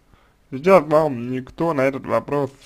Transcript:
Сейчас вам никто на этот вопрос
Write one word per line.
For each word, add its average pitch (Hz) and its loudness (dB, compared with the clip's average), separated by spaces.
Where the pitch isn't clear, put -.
Сейчас 160 4
вам 151 0
никто 131 -4
на 139 -2
этот 135 -2
вопрос 131 -2